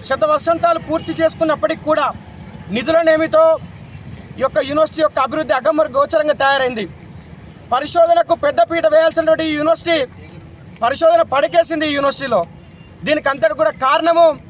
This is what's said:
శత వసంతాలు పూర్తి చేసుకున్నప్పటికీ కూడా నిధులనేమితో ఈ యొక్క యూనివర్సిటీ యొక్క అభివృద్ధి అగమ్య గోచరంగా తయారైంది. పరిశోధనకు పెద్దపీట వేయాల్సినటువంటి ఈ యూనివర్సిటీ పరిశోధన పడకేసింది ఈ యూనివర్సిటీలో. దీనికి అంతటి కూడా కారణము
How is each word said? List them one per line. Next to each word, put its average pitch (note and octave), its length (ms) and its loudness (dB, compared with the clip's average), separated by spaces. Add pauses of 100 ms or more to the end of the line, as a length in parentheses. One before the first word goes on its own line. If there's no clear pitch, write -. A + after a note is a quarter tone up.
శత C4+ 240 0
వసంతాలు E4 560 0
పూర్తి D#4 320 -4
చేసుకున్నప్పటికీ D#4 680 0
కూడా D4+ 160 2 (720)
నిధులనేమితో D#4 680 2 (960)
ఈ A3+ 60 -4
యొక్క - 140 -2 (100)
యూనివర్సిటీ D4+ 340 0
యొక్క D4 240 0
అభివృద్ధి D4+ 300 -2
అగమ్య D4+ 300 0 (100)
గోచరంగా D4+ 460 0
తయారైంది. C4 420 0 (880)
పరిశోధనకు E4 640 2 (100)
పెద్దపీట E4 500 0
వేయాల్సినటువంటి D#4+ 560 2
ఈ D4+ 80 -2
యూనివర్సిటీ E4 400 0 (840)
పరిశోధన D#4+ 400 2 (100)
పడకేసింది D#4 560 0
ఈ C#4+ 60 -2
యూనివర్సిటీలో. C4+ 440 -2 (680)
దీనికి D4 240 0
అంతటి D4+ 280 -2
కూడా D#4 120 2 (120)
కారణము E4 420 4 (240)